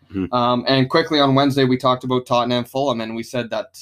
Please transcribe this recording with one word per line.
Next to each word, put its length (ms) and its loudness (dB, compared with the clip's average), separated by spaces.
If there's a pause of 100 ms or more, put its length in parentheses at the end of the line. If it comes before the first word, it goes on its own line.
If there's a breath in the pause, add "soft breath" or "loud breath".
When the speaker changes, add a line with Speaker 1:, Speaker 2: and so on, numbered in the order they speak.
(120)
Speaker 1:
Mm-hmm. 220 -4
Speaker 2:
um, 340 0
and 220 2
quickly 300 2
on 160 4
Wednesday, 300 2
we 120 2
talked 260 0
about 220 -2
Tottenham 380 0
Fulham, 360 -2
and 160 -8
we 60 -6
said 300 -8
that, 300 -8